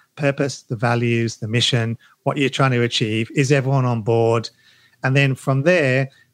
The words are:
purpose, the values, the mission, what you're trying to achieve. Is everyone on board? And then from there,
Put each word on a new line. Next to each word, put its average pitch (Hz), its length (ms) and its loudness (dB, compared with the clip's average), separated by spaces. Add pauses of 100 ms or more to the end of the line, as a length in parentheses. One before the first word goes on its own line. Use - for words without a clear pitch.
(160)
purpose, 139 460 -2
the - 140 -8
values, 117 600 -2
the 110 120 -10
mission, 117 480 -2 (280)
what 139 120 -2
you're 135 120 0
trying 131 240 0
to 120 100 2
achieve. 113 540 -2
Is 139 160 2
everyone 135 320 2
on 117 180 -2
board? 117 480 2 (540)
And 131 100 0
then 139 220 2
from 135 260 -2
there, 135 480 2 (240)